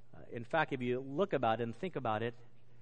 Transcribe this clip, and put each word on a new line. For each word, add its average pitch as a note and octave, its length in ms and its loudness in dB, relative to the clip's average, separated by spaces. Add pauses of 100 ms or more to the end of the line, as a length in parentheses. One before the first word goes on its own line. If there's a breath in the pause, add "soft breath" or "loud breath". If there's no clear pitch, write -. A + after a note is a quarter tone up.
(140)
Uh, - 60 -12 (120)
in A#2 120 -4
fact, D#3 280 4
if C3 100 -2
you B2 180 2
look C#3 340 0
about A#2 260 4
it A#2+ 40 2
and A#2 120 -2
think F#3 200 -4
about A2+ 260 0
it, A#2+ 140 -2 (460 soft breath)